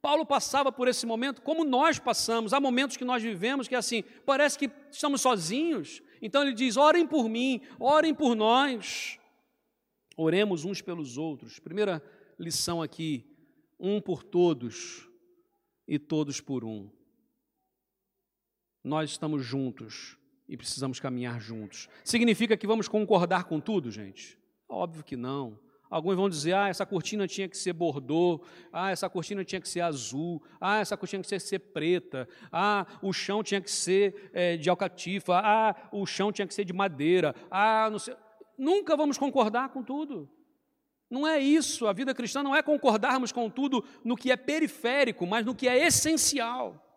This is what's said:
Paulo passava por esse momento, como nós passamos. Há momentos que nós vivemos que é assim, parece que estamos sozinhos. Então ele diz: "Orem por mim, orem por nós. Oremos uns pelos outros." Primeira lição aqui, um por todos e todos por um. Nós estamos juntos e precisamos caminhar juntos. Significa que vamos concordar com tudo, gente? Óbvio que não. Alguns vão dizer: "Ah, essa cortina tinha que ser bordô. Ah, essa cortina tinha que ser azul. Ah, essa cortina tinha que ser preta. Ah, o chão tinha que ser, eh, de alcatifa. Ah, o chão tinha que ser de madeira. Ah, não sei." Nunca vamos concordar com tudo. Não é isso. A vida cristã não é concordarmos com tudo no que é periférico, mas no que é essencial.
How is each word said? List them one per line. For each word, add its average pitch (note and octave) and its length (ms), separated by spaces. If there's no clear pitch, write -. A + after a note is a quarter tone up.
Paulo D4+ 240
passava C#4 440
por B3 200
esse - 160
momento, A#3 360
como D#4+ 220
nós C#4+ 360
passamos. A3+ 520
Há C4+ 80
momentos C4+ 380
que B3+ 80
nós B3 180
vivemos A3+ 420
que B3+ 100
é - 20
assim, A#3 260
parece C#4 320
que C4+ 120
estamos C#4+ 300
sozinhos. A#3+ 800
Então C#4 200
ele C#4 120
diz: A3+ 220
"Orem D#4 320
por A#3+ 220
mim, A#3+ 320
orem D4+ 340
por A#3+ 220
nós. A#3 840
Oremos E3+ 480
uns G3 160
pelos D3+ 360
outros." C#3+ 420
Primeira F#3 440
lição E3+ 420
aqui, D3+ 420
um G3+ 220
por - 220
todos D#3 840
e D3 120
todos D3 420
por B2+ 240
um. G#2 240
Nós D3+ 280
estamos D3+ 340
juntos A#2+ 720
e - 80
precisamos C3 420
caminhar B2 400
juntos. A2 480
Significa A3+ 540
que - 80
vamos A3 220
concordar F#3 560
com D#3 160
tudo, D3+ 320
gente? G2+ 480
Óbvio E3 360
que - 120
não. B2 440
Alguns E3+ 280
vão G3 120
dizer: E3 260
"Ah, G3+ 140
essa F#3+ 160
cortina G3 440
tinha F#3+ 200
que - 80
ser F3+ 180
bordô. D#3+ 720
Ah, F#3 160
essa F#3+ 180
cortina F#3+ 380
tinha F#3 160
que - 80
ser F3 120
azul. D3+ 600
Ah, G3+ 200
essa G3 180
cortina F#3+ 240
tinha F#3+ 180
que - 60
ser F#3+ 140
preta. D#3+ 680
Ah, G3 360
o F#3+ 100
chão G3+ 300
tinha G3 180
que - 80
ser, F#3+ 640
eh, F3 240
de D#3 100
alcatifa. F3+ 760
Ah, G#3+ 480
o G3+ 160
chão G3+ 240
tinha G3+ 160
que - 80
ser G3 100
de F3 80
madeira. E3+ 600
Ah, A3 400
não G#3+ 80
sei." - 160
Nunca D#4+ 400
vamos D4 200
concordar C4 520
com C4 140
tudo. C4 440
Não C#4 180
é D#4+ 120
isso. C#4 480
A G3+ 40
vida B3+ 240
cristã B3 260
não C#4 140
é D4+ 80
concordarmos B3+ 720
com A#3 160
tudo C4 340
no A#3 140
que B3+ 160
é B3 60
periférico, C4 880
mas G#3+ 180
no B3 80
que B3 140
é B3 180
essencial. B3+ 1120